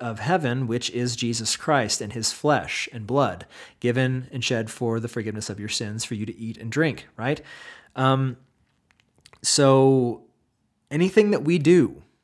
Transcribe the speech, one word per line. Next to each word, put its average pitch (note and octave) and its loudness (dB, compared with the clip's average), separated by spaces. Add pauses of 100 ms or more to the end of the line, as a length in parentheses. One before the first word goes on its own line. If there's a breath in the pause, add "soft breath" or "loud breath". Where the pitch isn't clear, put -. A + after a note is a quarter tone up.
of A2+ -6
heaven, C3+ 0
which A#2 -2
is A#2+ -4
Jesus A#2 -4
Christ C3 0
and G#2 -10
his A2+ -4
flesh C3 -2
and A2 -12
blood A2+ 0 (340 loud breath)
given B2+ 0
and B2+ -6
shed A2+ -2
for A2+ -4
the A#2 -6
forgiveness G#2+ -8
of G2+ -10
your G#2+ -8
sins A2 -6
for A#2+ -8
you G#2+ -6
to A2 -8
eat A2+ -10
and A2+ -12
drink, D3 -2 (100)
right? B2 -4 (520 loud breath)
Um, C3 2 (1040)
so C3+ 4 (680)
anything F#3 4
that C#3+ 0
we E3+ 2
do D#3 4 (240)